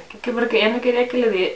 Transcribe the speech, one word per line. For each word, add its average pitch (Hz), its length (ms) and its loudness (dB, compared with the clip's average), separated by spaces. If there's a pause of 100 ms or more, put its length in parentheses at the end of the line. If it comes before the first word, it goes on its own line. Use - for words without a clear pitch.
que, - 100 -18
que 240 120 -6
porque 226 260 0
ella 214 180 2
no 247 60 -2
quería 247 260 2
que 254 100 -4
le 233 120 2
di-, 185 260 0